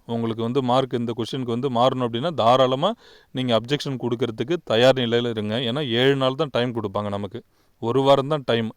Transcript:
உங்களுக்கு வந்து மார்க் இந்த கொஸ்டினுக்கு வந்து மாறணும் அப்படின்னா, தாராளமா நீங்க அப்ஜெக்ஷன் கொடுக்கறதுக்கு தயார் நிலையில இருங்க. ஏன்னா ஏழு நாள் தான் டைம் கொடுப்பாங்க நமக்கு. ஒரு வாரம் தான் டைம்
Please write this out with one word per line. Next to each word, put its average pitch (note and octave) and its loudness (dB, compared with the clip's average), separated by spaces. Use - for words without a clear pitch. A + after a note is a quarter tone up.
உங்களுக்கு A#2 -2
வந்து B2+ 0
மார்க் B2+ 0
இந்த A#2 -4
கொஸ்டினுக்கு A#2+ -6
வந்து C3 -4
மாறணும் B2+ 2
அப்படின்னா, B2+ -4
தாராளமா C3 4
நீங்க B2+ -2
அப்ஜெக்ஷன் B2 -2
கொடுக்கறதுக்கு A#2+ -4
தயார் B2 4
நிலையில A#2+ 0
இருங்க. G#2+ -4
ஏன்னா C3+ -4
ஏழு C3 4
நாள் C3+ 0
தான் D3 -4
டைம் A#2+ -2
கொடுப்பாங்க G#2 -4
நமக்கு. G2+ -8
ஒரு A#2 0
வாரம் C3+ 6
தான் D3 -4
டைம் A#2 0